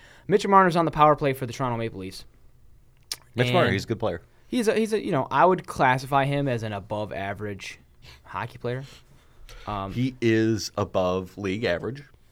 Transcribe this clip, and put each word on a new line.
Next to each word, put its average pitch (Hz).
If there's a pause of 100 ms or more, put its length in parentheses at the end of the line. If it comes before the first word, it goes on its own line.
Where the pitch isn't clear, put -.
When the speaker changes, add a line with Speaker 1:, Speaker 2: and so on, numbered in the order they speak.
(280)
Speaker 1:
Mitch 208
Marner's 190
on 170
the 151
power 151
play 139
for 131
the 120
Toronto 123
Maple 113
Leafs. 95 (1120)
Speaker 2:
Mitch 123
Marner, 160
Speaker 1:
And 95
Speaker 2:
he's 95
a -
good 110
player. 90 (260)
Speaker 1:
He's 233
a, 220
he's 220
a, 208
you 202
know, 135
I 147
would 180
classify 135
him 143
as 117
an 107
above 104
average 101 (440)
hockey 110
player. 123 (840)
Um, 95
Speaker 2:
He 123
is 113
above 92
league 101
average. 95 (300)